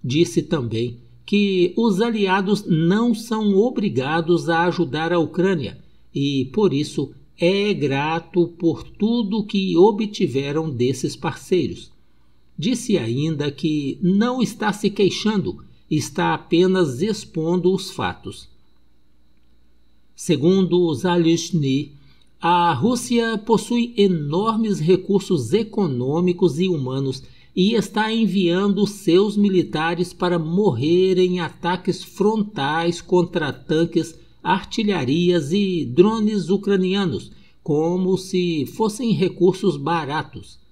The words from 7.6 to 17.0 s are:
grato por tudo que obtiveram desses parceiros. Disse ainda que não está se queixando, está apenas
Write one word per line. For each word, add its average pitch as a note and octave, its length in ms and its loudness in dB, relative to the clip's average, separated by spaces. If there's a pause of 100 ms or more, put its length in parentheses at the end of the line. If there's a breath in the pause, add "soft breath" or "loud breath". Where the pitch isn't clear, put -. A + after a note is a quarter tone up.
grato D#3 720 -2 (100)
por D#3+ 240 0
tudo G#3+ 640 -2
que F#3+ 320 0
obtiveram D#3+ 920 2
desses B2+ 480 -2
parceiros. - 760 -4 (640)
Disse G3 400 0
ainda C#3 540 -2
que D3+ 500 -4
não A3 400 2
está G#3 320 -4
se G#3 160 -2
queixando, G3+ 760 -2 (280 loud breath)
está D#3+ 420 -2
apenas E3 680 0